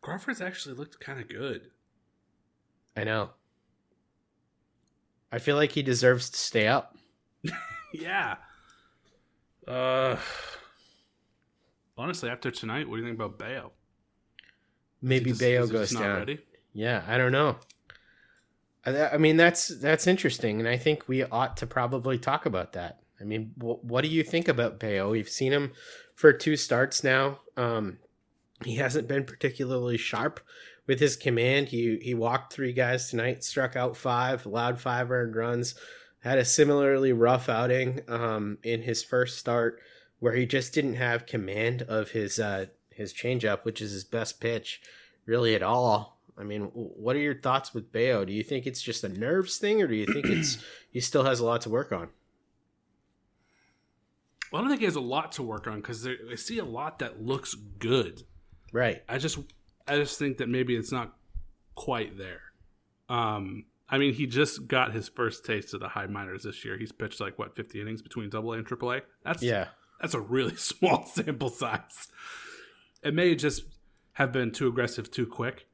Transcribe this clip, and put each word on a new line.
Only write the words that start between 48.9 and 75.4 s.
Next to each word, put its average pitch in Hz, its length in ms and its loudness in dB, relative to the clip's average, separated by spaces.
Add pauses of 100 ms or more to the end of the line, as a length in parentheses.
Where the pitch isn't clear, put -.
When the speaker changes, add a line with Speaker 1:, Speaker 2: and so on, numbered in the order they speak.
Speaker 2:
a 101 60 -6
nerves 135 480 0
thing, 208 240 2
or 185 60 4
do 120 80 0
you 107 100 0
think 147 220 0
it's, 156 320 0 (160)
<clears throat> - 160 -20
he 123 100 -4
still 131 240 4
has 131 160 4
a 117 60 2
lot 117 160 2
to 110 80 -6
work 123 200 0
on? 85 180 -4 (2500)
Speaker 1:
Well, 156 80 -2
I - 20 0
don't 254 60 2
think 277 120 2
he 226 40 0
has 170 120 2
a 147 40 -2
lot 131 320 -4
to 143 100 -6
work 110 240 -6
on 107 140 -6
'cause 113 220 -10
there, 127 140 -4 (140)
I 123 40 -8
see - 240 -6
a 196 80 -4
lot 135 320 -6
that 110 240 -8
looks 135 320 -4
good. 107 720 -2 (480)
Speaker 2:
Right. 117 360 0
Speaker 1:
I 120 80 -4
just, 147 220 -4 (500)
I 143 80 2
just 147 220 0
think 139 180 -2
that 123 140 -4
maybe 123 260 2
it's 113 160 -4
not 123 240 -6 (580)
quite 113 440 -4
there. 95 240 -12 (680)
Um, 107 560 -2 (240)
I 135 80 0
mean, 139 160 4
he 131 140 -2
just 131 420 0
got 123 240 2
his 107 160 -6
first - 380 -4
taste 104 260 -4
of 98 80 -8
the 98 80 -8
high 98 200 -6
minors 98 340 -8
this 101 220 -12
year. 104 120 -8
He's 107 160 -10
pitched, - 280 -10
like, 107 180 -6
what, 104 180 -10
fifty 107 240 -10
innings 110 220 -8
between 110 260 -10
Double 110 240 -6
A 117 60 -6
and 113 80 -8
Triple 123 260 -4
A? 131 80 -2 (240)
That's, 165 180 -4
Speaker 2:
Yeah. 110 260 0 (320)
Speaker 1:
that's 165 140 -4
a 127 60 -2
really 120 360 0
<laughs> - 0 -
small - 500 2
sample 139 420 -2
size. - 600 -6 (920)
It 147 120 0
may 170 200 6
just 143 300 0 (500)
have 131 180 2
been 123 200 0
too 131 160 0
aggressive 117 420 -2
too 123 160 -2
quick. - 480 -6